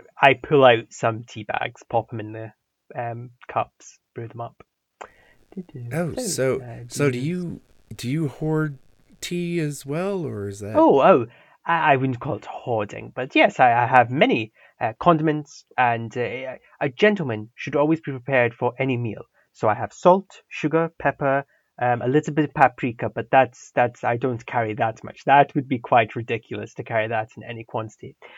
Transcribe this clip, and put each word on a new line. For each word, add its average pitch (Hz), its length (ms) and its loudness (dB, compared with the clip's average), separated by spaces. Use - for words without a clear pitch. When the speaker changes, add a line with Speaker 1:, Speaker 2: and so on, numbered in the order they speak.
Speaker 1:
I 139 140 6
pull 135 320 4
out 117 240 6
some 117 340 -4
tea 110 200 -14
bags, - 440 -8
pop 113 240 -4
'em 113 80 -10
in 107 120 -12
the, 110 200 -12
um, 120 300 -10
cups, - 520 -8
brew 117 120 -12
them 117 140 -14
up. - 220 -14
Speaker 2:
Oh, 165 220 -4
Speaker 1:
So, 254 80 -6
Speaker 2:
so, 131 380 -2
Speaker 1:
uh, 120 260 -16
Speaker 2:
so 143 180 -2
do 139 80 2
Speaker 1:
do 123 60 -4
you 156 160 -4
Speaker 2:
you, 175 260 -10
do 120 140 -8
you 151 180 -2
hoard 156 500 -4
tea 175 380 -4
as 147 260 -6
well, 175 400 -4
or 104 220 -6
is 101 120 -10
that? 104 160 -8
Speaker 1:
Oh, 294 260 8
oh, 147 240 8
I, 156 280 2
I - 20 8
wouldn't 131 240 0
call 127 160 -6
it - 100 -14
hoarding, 113 680 -6
but 127 200 -6
yes, - 240 2
I, 127 120 6
I 117 40 0
have 120 240 6
many, 147 400 2
uh, 117 180 -2
condiments, 156 680 0
and, 117 380 0
uh, 123 60 -4
a, 127 380 -8
a 147 80 -2
gentleman 127 680 0
should 143 200 -10
always 156 260 2
be 143 100 -10
prepared 123 420 0
for 123 260 -2
any 131 180 0
meal. 117 260 -6
So - 140 -2
I 104 80 2
have 107 180 -8
salt, - 540 2
sugar, 160 520 -2
pepper, 139 460 -2
um, 120 220 0
a 120 60 -4
little 151 260 0
bit 151 120 2
of - 80 -10
paprika, 123 560 0
but - 220 -8
that's, 131 420 2
that's, 123 300 -2
I 120 140 -2
don't 123 280 -4
carry 113 300 -4
that 113 280 -4
much. - 220 -16
That 143 300 6
would 135 120 -4
be 131 120 -4
quite 117 360 2
ridiculous 113 600 -8
to 113 80 -12
carry 110 240 -2
that 110 300 -6
in 117 60 -16
any 113 200 -14
quantity. - 520 -10